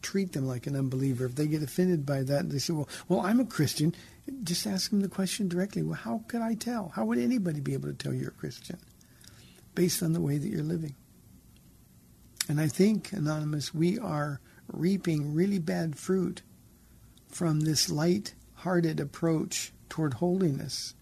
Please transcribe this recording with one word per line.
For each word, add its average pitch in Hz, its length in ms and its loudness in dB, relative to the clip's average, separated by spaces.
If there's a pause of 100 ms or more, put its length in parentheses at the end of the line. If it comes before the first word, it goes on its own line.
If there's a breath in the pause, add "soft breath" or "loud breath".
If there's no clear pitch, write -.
treat 196 300 0
them 135 140 0
like 123 200 -4
an 139 100 -2
unbeliever. 131 480 0
If 127 100 -4
they 151 140 2
get 151 140 0
offended 165 440 2
by 139 180 0
that, 143 260 0
they 143 80 -2
say, 151 140 -2
"Well, 151 160 -2 (200 loud breath)
well, 226 120 4
I'm 220 200 4
a 262 40 4
Christian," 151 500 2 (500 loud breath)
just 175 220 -2
ask 190 240 -2
them 208 100 4
the 196 80 0
question 190 400 -2
directly. 175 340 0
"Well, 156 120 0
how 226 340 -6
could 233 140 -2
I 226 120 0
tell? 226 360 -4
How 214 160 -2
would 233 120 2
anybody 214 420 2
be 139 140 -2
able 139 140 -4
to 143 60 -4
tell 135 200 -4
you're 127 140 -2
a - 40 -10
Christian - 460 -10 (960 loud breath)
based 175 280 2
on 165 100 2
the 170 80 2
way 147 180 0
that 147 100 -2
you're 180 140 -2
living?" 156 320 -4 (1500)
And 151 120 0
I 156 80 2
think, 196 440 2
Anonymous, 151 640 -2
we 175 240 2
are 147 420 -2 (280 loud breath)
reaping 156 680 0
really 196 240 2
bad 170 400 -2
fruit - 440 0 (840 soft breath)
from 156 340 0
this 156 300 2
light-hearted 170 1120 0
approach - 720 -2 (160)
toward 156 260 0
holiness 175 880 0